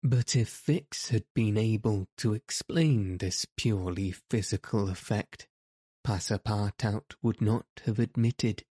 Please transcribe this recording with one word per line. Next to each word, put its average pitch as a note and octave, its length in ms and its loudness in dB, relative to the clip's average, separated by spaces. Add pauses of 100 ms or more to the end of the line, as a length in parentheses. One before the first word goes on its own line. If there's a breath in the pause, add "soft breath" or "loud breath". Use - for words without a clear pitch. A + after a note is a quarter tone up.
But B2 340 2
if A#2 120 4
Fix - 600 -4
had A2 160 0 (100)
been G#2+ 220 2
able G#2+ 520 2 (100)
to G#2+ 160 0
explain A2+ 840 0
this - 280 -4 (100)
purely F#2+ 560 0
physical G2+ 760 -2
effect, - 600 -4 (560)
Passepartout G#2 1160 -2
would A2+ 180 0
not A2 260 2 (180)
have A2 140 0
admitted A#2 680 0 (120)